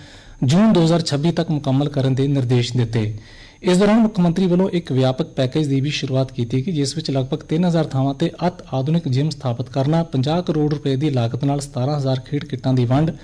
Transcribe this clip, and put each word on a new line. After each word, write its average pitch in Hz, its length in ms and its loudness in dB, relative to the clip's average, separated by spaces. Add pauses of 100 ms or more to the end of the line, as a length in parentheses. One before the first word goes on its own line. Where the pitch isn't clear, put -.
(440)
ਜੂਨ 190 280 6
ਦੋ 175 120 6
ਹਜ਼ਾਰ 165 180 2
ਛੱਬੀ 156 300 0
ਤੱਕ 165 180 -2
ਮੁਕੰਮਲ 139 380 0
ਕਰਨ 135 260 0
ਦੇ 135 120 0
ਨਿਰਦੇਸ਼ 127 500 0
ਦਿੱਤੇ। 113 380 0 (480)
ਇਸ 180 160 2
ਦੌਰਾਨ 208 200 4
ਮੁੱਖ 214 220 2
ਮੰਤਰੀ 175 260 2
ਵੱਲੋਂ 180 240 2
ਇੱਕ 170 220 -4
ਵਿਆਪਕ 131 340 2
package 139 400 -2
ਦੀ 135 140 0
ਵੀ 139 100 -2
ਸ਼ੁਰੂਆਤ 131 420 -2
ਕੀਤੀ 127 340 -2
ਗਈ, 190 60 -2
ਜਿਸ 143 240 -2
ਵਿੱਚ 160 140 -4
ਲਗਭਗ 135 380 -4
ਤਿੰਨ 160 160 0
ਹਜ਼ਾਰ 165 200 2
ਥਾਵਾਂ 135 300 0
ਤੇ - 160 -2 (160)
ਅਤ - 180 -6 (100)
ਆਧੁਨਿਕ 156 340 0
ਜਿਮ 135 220 0
ਸਥਾਪਿਤ 123 380 -6
ਕਰਨਾ, 147 340 0
ਪੰਜਾਹ 156 400 -2
ਕਰੋੜ 156 320 0
ਰੁਪਏ 143 220 -2
ਦੀ 151 140 0
ਲਾਗਤ 120 340 -2
ਨਾਲ 139 160 0
ਸਤਾਰਾਂ 139 380 -4
ਹਜ਼ਾਰ 131 220 0
ਖੇਡ 143 240 -6
ਕਿੱਟਾਂ 131 300 -4
ਦੀ 127 100 2
ਵੰਡ, 139 260 2 (140)